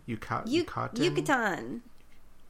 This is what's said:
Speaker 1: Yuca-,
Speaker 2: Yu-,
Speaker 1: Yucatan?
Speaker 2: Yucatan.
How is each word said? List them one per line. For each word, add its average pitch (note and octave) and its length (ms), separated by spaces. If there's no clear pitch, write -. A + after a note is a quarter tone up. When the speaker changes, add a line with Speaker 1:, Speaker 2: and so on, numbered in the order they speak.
Speaker 1:
Yuca-, A#2 380
Speaker 2:
Yu-, C#4 140
Speaker 1:
Yucatan? B3+ 440
Speaker 2:
Yucatan. A#3 800